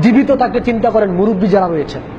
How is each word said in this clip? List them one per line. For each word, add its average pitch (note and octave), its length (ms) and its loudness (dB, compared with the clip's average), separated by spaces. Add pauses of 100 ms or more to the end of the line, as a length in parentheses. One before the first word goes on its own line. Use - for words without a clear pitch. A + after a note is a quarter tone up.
জীবিত B3 300 4
তাকে A#3+ 300 0
চিন্তা A#3 280 0
করেন, G#3 220 2
মুরব্বী G3+ 360 0
যারা F#3 200 2
রয়েছেন। D3 340 -4 (180)